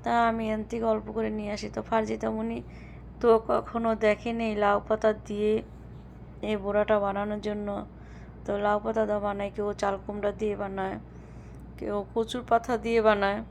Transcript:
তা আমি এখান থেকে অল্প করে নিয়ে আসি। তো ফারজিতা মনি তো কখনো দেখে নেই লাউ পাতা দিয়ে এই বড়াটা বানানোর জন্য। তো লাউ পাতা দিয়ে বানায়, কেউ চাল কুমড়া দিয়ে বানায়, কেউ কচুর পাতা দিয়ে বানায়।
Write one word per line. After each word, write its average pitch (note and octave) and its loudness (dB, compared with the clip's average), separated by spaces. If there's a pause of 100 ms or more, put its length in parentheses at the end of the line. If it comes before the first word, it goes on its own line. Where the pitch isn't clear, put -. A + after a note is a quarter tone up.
তা A#3 4
আমি A3+ 0
এখান G#3+ -2
থেকে A3+ -4
অল্প G#3+ 2
করে A3 0
নিয়ে G#3+ -4
আসি। G#3 -6
তো A3 -4
ফারজিতা A3 0
মনি A3+ -4 (580)
তো A3+ 8
কখনো A3+ 2
দেখে G#3+ 2
নেই A3+ -2
লাউ G3+ 4
পাতা A3 4
দিয়ে G#3+ 0 (800)
এই G#3+ 0
বড়াটা G#3 4
বানানোর G3+ 0
জন্য। G#3 -4 (600)
তো G3+ 0
লাউ G#3 2
পাতা A3 0
দিয়ে G#3 0
বানায়, G3+ -2
কেউ G#3 -2
চাল G3 0 (100)
কুমড়া G#3 -2
দিয়ে G#3 -2
বানায়, F#3+ -4 (800)
কেউ G#3 -4 (100)
কচুর A#3 -2
পাতা A#3 4
দিয়ে A3+ 4
বানায়। G#3 4